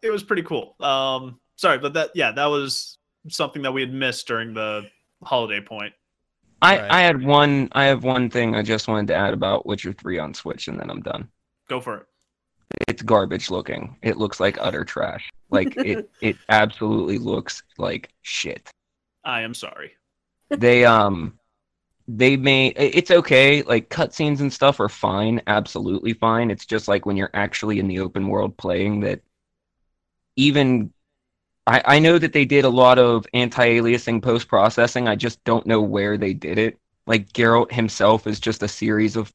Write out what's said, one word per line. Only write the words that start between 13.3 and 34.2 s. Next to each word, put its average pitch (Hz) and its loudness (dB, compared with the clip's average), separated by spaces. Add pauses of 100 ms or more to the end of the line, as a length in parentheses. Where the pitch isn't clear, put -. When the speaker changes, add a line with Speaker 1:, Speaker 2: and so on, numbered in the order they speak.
Speaker 2:
looking. - -8
It 110 -2
looks 101 -6
like 98 0
utter 78 -6
trash. - -8 (200)
Like, 190 0
it, 214 -4
Speaker 4:
<laughs> - -16
Speaker 2:
it 214 -2 (100)
absolutely 107 0
looks - -8 (140)
like - -8
shit. - -10 (560)
Speaker 1:
I 117 -4
am 113 -10
sorry. - -16 (580)
Speaker 2:
They, 120 6
um, 101 4 (720)
they 127 2
made, 131 2
i-, 143 2
it's 175 0
okay. 143 6
Like, 113 0
cutscenes 147 -2
and 139 -2
stuff - 0
are 107 0
fine, 104 -2
absolutely 104 -2
fine. 113 0
It's 98 -8
just, 110 -6
like, 101 0
when 101 -2
you're 95 -4
actually 101 -4
in 98 -2
the 92 -4
open 98 -4
world 101 -4
playing 101 -2
that 98 -4 (1120)
even, 135 2 (760)
I, 120 4
I 143 6
know 165 6
that 160 0
they 143 4
did 135 4
a 131 6
lot 123 8
of 117 4
anti-aliasing 120 2